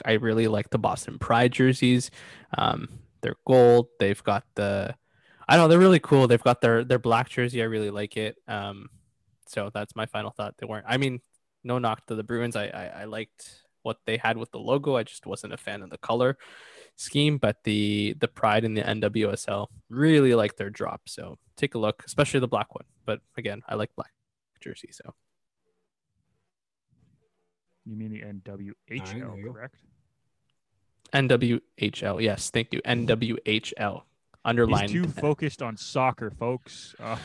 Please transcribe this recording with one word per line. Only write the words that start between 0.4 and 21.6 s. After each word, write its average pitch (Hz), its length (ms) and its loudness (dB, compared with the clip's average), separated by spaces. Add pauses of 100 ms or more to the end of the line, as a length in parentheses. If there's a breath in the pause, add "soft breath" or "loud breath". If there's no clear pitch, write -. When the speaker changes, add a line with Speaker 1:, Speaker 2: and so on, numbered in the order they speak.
Speaker 1:
like 104 220 -2
the - 80 -2
Boston - 400 -2
Pride 120 360 2
jerseys. 127 580 2 (460 loud breath)
Um, - 420 -4 (220)
they're - 240 -6
gold. 120 420 8 (120)
They've 101 240 0
got 101 200 -2 (120)
the, 101 400 -4 (520 soft breath)
I 147 80 6
don't 170 100 8
know, - 40 6
they're 170 100 8
really 185 200 8
cool. 135 280 6
They've 117 160 6
got 123 180 2
their, 117 220 4
their 127 160 0
black 113 300 0
jersey. 120 320 -4
I 113 40 -2
really 110 240 -4
like 104 280 -8
it. 107 180 -6 (140)
Um, 101 400 -10 (580)
so 104 260 -8
that's 104 220 -10
my 110 100 -4
final 107 260 -8
thought. 104 260 -10
They - 80 -12
weren't, 107 220 -10
I 123 100 -2
mean, 131 240 -2 (420)
no 123 160 -2
knock 113 280 -2
to 113 80 -8
the 107 80 -6
Bruins. 117 340 -4
I, 104 100 -4
I, - 340 -12
I - 40 -12
liked - 580 -14 (200)
what 113 220 -6
they 113 120 0
had 113 200 0
with 113 140 -10
the 123 80 -14
logo. 135 380 0
I 113 60 0
just - 220 -14
wasn't 95 280 -10
a - 40 -14
fan 104 260 -12
of 92 60 -20
the - 80 -16
color 123 400 0 (600 loud breath)
scheme, 147 400 0
but 107 260 0
the, 104 560 0
the - 80 0
Pride 110 380 0
and 110 100 -2
the 107 100 -2
N 110 140 -2
W 110 320 0
S - 160 -8
L 101 220 -6 (200)
really 139 460 6
like 104 220 0
their 101 120 -6
drop. - 380 -10
So 87 300 -16 (180)
take - 200 -4